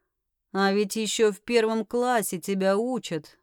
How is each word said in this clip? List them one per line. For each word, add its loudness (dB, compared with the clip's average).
А 2
ведь 0
ещё 2
в -10
первом 2
классе -2
тебя 0
учат, -6